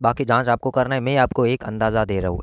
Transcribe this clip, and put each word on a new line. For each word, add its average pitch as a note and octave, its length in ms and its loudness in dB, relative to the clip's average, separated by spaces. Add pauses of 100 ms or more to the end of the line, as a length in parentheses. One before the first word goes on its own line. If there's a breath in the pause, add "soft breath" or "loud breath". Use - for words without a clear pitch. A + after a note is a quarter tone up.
बाकी A#2+ 220 0
जांच A#2+ 240 2
आपको B2 220 0
करना B2+ 240 0
है, C3 60 -2
मैं C3+ 160 -2
आपको B2 300 2
एक B2+ 180 -2
अंदाज़ा A2 400 0
दे G2 160 -2
रहा F2+ 100 -2
हूँ, F2 120 -6